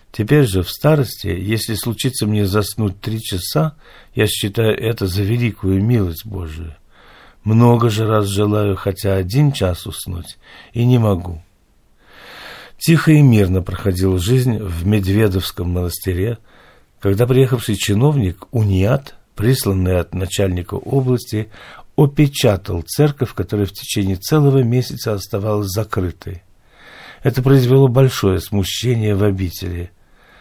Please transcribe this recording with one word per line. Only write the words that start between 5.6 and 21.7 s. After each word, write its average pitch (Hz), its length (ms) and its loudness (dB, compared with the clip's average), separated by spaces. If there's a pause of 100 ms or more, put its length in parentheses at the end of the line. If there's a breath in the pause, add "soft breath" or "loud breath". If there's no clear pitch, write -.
милость 104 420 0
Божию. 80 500 -12 (680 soft breath)
Много 117 460 4
же 107 180 -2
раз 107 200 2
желаю 104 500 0
хотя 98 380 -2
один 113 360 2
час 90 360 -4
уснуть, - 500 -12 (340 loud breath)
и 117 140 0
не 123 140 6
могу". 87 420 -2 (1400 loud breath)
Тихо 160 340 2
и 151 120 8
мирно 98 400 4
проходила 92 560 0
жизнь 123 400 0
в 85 260 -6
Медведовском 95 840 0
монастыре, 90 640 -4 (640 soft breath)
когда 101 280 0
приехавший 123 480 2
чиновник, 107 760 0
униат, 107 640 0 (200)
присланный 95 640 0
от 82 140 -6
начальника 92 640 -4
области, 123 720 -2 (480 loud breath)